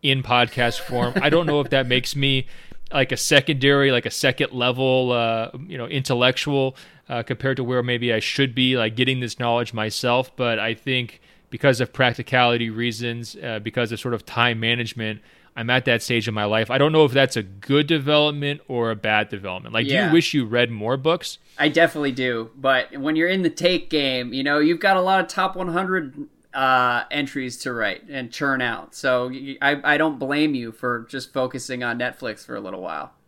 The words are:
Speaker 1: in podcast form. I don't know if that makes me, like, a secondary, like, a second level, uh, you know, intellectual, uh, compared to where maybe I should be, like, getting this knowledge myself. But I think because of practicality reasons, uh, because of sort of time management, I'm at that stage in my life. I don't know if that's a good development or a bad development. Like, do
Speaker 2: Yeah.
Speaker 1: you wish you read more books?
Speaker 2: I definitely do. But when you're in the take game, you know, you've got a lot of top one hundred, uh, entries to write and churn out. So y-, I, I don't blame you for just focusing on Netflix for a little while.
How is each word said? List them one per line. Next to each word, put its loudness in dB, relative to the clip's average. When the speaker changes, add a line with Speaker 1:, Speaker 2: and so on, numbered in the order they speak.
Speaker 1:
in 2
podcast 2
form. -2
I 4
don't 4
know 2
if -4
that 2
makes 0
me, 0
like, 0
a -2
secondary, 4
like, 0
a -6
second 0
level, 0
uh, 0
you -10
know, -8
intellectual, 0
uh, -4
compared -2
to -4
where 0
maybe 0
I 2
should 0
be, 2
like, 0
getting 0
this -8
knowledge 0
myself. 0
But 0
I -2
think -4
because 2
of -2
practicality 2
reasons, -6
uh, -6
because -2
of -6
sort -4
of -6
time 0
management, -4
I'm -6
at 2
that 2
stage 0
in -4
my -2
life. 0
I 0
don't 4
know 6
if 0
that's 2
a -4
good 0
development 2
or -2
a -2
bad 0
development. -10
Like, 0
do 0
Speaker 2:
Yeah. 2
Speaker 1:
you 4
wish 4
you 2
read 2
more -4
books? -2
Speaker 2:
I 4
definitely 2
do. -2
But 0
when -2
you're 0
in 0
the 2
take 0
game, -2
you -4
know, 2
you've 2
got 4
a 2
lot 2
of -2
top -2
one -6
hundred, -2
uh, 2
entries -4
to -6
write -2
and -10
churn -2
out. -6
So 0
y-, -10
I, 2
I 2
don't 0
blame 2
you -6
for -4
just -10
focusing -4
on -4
Netflix -6
for -12
a -8
little -10
while. -8